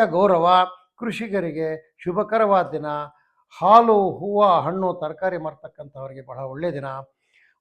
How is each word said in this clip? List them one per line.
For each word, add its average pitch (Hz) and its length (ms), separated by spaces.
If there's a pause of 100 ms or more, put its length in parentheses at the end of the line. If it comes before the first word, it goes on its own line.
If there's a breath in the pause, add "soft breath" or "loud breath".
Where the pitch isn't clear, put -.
ಗೌರವ, 180 600 (300)
ಕೃಷಿಕರಿಗೆ 170 1000
ಶುಭಕರವಾದ 202 720
ದಿನ. 147 160 (720)
ಹಾಲು, 220 360
ಹೂವು, 196 640
ಹಣ್ಣು, 180 340
ತರಕಾರಿ 170 440
ಮಾರ್ತಕ್ಕಂಥವ್ರಿಗೆ 143 840
ಬಹಳ 127 180
ಒಳ್ಳೆಯ 139 320
ದಿನ. 139 140 (760)